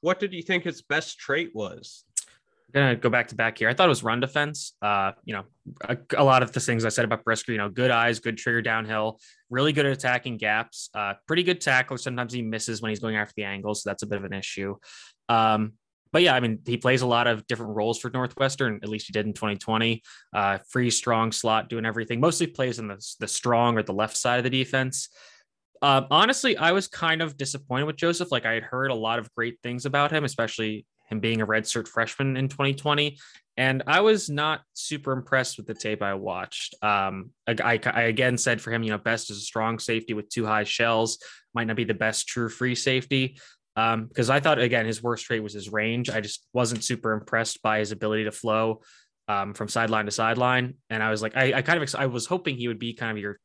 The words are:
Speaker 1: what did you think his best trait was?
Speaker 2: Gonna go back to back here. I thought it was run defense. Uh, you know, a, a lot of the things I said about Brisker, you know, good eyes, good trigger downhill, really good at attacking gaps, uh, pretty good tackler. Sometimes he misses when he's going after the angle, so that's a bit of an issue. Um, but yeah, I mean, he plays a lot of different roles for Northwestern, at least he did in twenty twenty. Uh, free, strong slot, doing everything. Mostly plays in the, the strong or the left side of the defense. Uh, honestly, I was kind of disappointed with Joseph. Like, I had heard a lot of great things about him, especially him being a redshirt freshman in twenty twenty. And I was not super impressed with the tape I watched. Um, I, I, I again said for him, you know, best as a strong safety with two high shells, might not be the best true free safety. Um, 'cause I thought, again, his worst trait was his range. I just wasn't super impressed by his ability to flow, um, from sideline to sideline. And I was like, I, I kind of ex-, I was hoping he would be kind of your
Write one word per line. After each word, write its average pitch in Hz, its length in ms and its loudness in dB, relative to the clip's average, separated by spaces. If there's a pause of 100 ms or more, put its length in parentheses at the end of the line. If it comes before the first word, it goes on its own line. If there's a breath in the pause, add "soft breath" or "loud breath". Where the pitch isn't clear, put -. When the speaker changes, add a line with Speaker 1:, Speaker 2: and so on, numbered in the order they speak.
Speaker 1:
what 180 180 0
did 196 140 -4
you 170 80 -8
think 175 220 -2
his 170 180 -6
best - 380 -4
trait 165 340 -2
was? - 520 -10 (680 soft breath)
Speaker 2:
Gonna 135 220 4
go 120 140 2
back 117 180 2
to - 80 -14
back 113 240 0
here. 113 100 4
I 131 60 2
thought 185 100 6
it 175 40 8
was 123 140 2
run 117 160 0
defense. 147 640 -4
Uh, 101 300 2 (140)
you 110 100 -8
know, 98 80 -8 (380)
a, - 160 -4 (200)
a 143 60 6
lot 131 180 8
of 123 120 -2
the 127 60 0
things 113 260 0
I 110 40 2
said 117 160 0
about 110 180 -2
Brisker, 113 280 -2
you 110 80 -2
know, 101 100 -2
good 123 220 2
eyes, 117 280 4
good 113 180 -4
trigger 117 260 -2
downhill, 110 560 -2 (320 soft breath)
really 139 220 2
good 143 120 2
at 139 60 2
attacking 127 460 -2
gaps, 107 580 -4
uh, 101 180 -4 (140)
pretty 170 160 0
good 175 180 0
tackler. 127 360 2
Sometimes 123 360 -6
he 123 80 -4
misses 110 400 -4
when 113 80 -4
he's 104 100 -4
going 110 160 -4
after 107 200 -2
the 104 80 -6
angle, 98 320 -4
so - 140 -6
that's 98 120 -6
a 104 60 -6
bit 104 100 -4
of 98 60 -6
an 98 100 -8
issue. 98 420 -6 (540 loud breath)
Um, 110 440 4 (380)
but 160 100 6
yeah, 160 140 6
I 127 60 4
mean, 113 220 0
he 120 140 -2
plays 127 240 4
a 127 60 0
lot 120 180 4
of 113 220 0
different 113 280 -4
roles 110 240 0
for 120 120 -8
Northwestern, 127 720 -2
at 104 40 -8
least 107 200 -8
he 95 60 -16
did 107 120 0
in 104 80 -4
twenty 104 220 -2
twenty. 113 480 0 (280 loud breath)
Uh, 98 280 0 (100)
free, 123 220 2
strong 113 400 2
slot, 110 380 0
doing 113 180 -4
everything. 113 320 -2
Mostly 165 260 2
plays 127 320 -4
in 110 100 -8
the, 101 160 -12 (160)
the 107 80 -6
strong 120 520 4
or 107 40 0
the 95 100 -4
left 107 220 0
side 123 220 2
of 123 60 0
the 127 80 0
defense. 131 580 -2 (720 loud breath)
Uh, 135 300 6
honestly, 226 440 4
I 160 160 4
was 190 160 2
kind 160 360 0
of 151 120 -4
disappointed 139 500 -2
with 151 100 -4
Joseph. 170 360 0
Like, 123 140 0
I 113 80 2
had 113 100 -2
heard 131 280 -2
a 123 40 0
lot 113 220 0
of 117 160 -8
great 117 300 -4
things 123 240 -6
about 143 240 2
him, 151 120 0
especially 110 640 -4 (240)
him 113 100 -4
being 113 220 2
a 104 60 0
redshirt 110 400 0
freshman 131 500 -2
in 135 100 0
twenty 139 280 0
twenty. 147 420 0 (400 loud breath)
And 131 300 2
I 160 140 4
was 214 280 4
not 147 320 -2 (120)
super 143 400 -6
impressed 127 440 -2
with 107 80 -14
the 113 80 -8
tape 107 300 -4
I 98 100 -2
watched. 95 680 -8
Um, 98 480 0 (160)
I, 117 160 0
I, 117 220 2
I 117 180 2
again 123 340 2
said 117 240 0
for 113 100 -8
him, 117 120 -2
you 110 80 -2
know, 104 80 -2
best 113 320 -2
as 101 60 -10
a 104 40 -12
strong 110 380 -4
safety 113 340 -2
with 107 160 -6
two 113 160 -2
high 107 180 2
shells, 113 540 2 (380 loud breath)
might 117 100 0
not 110 100 -2
be 117 100 0
the 110 100 -2
best 110 320 -2
true 117 220 -2
free 123 260 -2
safety. 131 640 0 (360 loud breath)
Um, 113 400 0
'cause 120 140 2
I 139 100 6
thought, 147 200 4
again, 120 260 2
his 110 160 -4
worst 117 240 -4
trait 113 160 -2
was 104 120 -10
his 101 160 -12
range. 113 400 -2
I 110 120 -2
just - 320 -10
wasn't 120 300 0
super 117 300 -2
impressed 110 480 -2
by 110 180 2
his 107 120 -2
ability 107 340 -2
to 104 60 -4
flow, 110 500 0 (460 soft breath)
um, 101 260 -2
from 107 140 -6
sideline 110 380 0
to 104 60 -6
sideline. 123 640 2 (140)
And 110 120 -2
I 110 80 2
was 107 120 0
like, 110 140 -4
I, 131 180 2
I 131 100 0
kind 165 140 2
of 156 60 0
ex-, 135 120 -6
I 139 100 0
was 120 220 -2
hoping 180 280 -2
he 120 120 -4
would 113 120 -4
be 117 140 -6
kind 117 180 -4
of 107 60 -4
your 101 260 -8